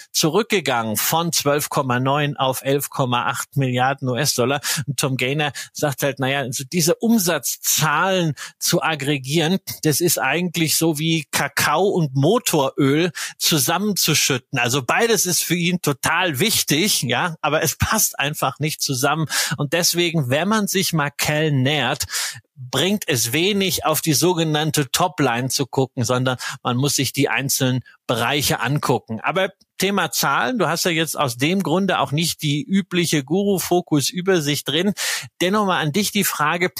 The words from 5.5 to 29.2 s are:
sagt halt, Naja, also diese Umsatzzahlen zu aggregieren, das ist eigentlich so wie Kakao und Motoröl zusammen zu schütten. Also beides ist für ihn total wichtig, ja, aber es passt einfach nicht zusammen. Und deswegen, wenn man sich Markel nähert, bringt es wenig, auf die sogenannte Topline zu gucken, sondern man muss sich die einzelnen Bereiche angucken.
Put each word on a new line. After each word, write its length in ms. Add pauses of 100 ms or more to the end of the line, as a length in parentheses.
sagt 300
halt, 160
Naja, 220
also 240
diese 300
Umsatzzahlen 1400 (240)
zu 240
aggregieren, 760 (240)
das 180
ist 180
eigentlich 580
so 220
wie 320
Kakao 580
und 260
Motoröl 1000 (260)
zusammen 580
zu 180
schütten. 440
Also 240
beides 440
ist 160
für 120
ihn 260
total 580
wichtig, 640
ja, 380
aber 220
es 140
passt 420
einfach 400
nicht 240
zusammen. 440 (300)
Und 160
deswegen, 580
wenn 180
man 200
sich 240
Markel 600
nähert, 520 (500)
bringt 540
es 240
wenig, 540
auf 140
die 120
sogenannte 800
Topline 580
zu 180
gucken, 380
sondern 320 (260)
man 140
muss 200
sich 160
die 160
einzelnen 540 (240)
Bereiche 540
angucken. 600